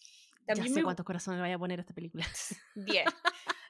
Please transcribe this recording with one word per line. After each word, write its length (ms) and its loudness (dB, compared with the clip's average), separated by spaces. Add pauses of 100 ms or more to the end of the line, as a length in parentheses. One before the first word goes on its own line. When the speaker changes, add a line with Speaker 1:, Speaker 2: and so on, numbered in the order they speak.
(460)
Speaker 1:
Ya 80 4
Speaker 2:
también 180 2
Speaker 1:
sé 60 4
Speaker 2:
me 40 6
Speaker 1:
cuántos 220 0
corazones 320 -2
le 60 0
vaya 120 0
a 40 -2
poner 200 -2
a 20 -6
esta 120 -10
película. 320 -6
<laughs> 500 -8
Speaker 2:
Diez. 300 4 (640)